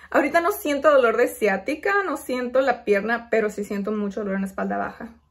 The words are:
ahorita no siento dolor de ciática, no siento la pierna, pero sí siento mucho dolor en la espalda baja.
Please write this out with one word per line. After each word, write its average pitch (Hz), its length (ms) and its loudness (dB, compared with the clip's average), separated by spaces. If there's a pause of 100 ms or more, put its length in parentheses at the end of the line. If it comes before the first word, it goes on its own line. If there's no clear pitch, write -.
(120)
ahorita 294 300 2
no 349 100 2
siento 294 400 2
dolor 240 260 6
de 247 100 4
ciática, 294 800 -2
no 311 120 -4
siento 254 440 -2
la 240 220 0
pierna, 214 480 0
pero 214 180 2
sí 208 140 -6
siento 202 280 -4
mucho 208 300 -4
dolor 196 140 -4
en 196 60 -2
la 196 60 -2
espalda 196 300 -6
baja. 226 320 -8 (220)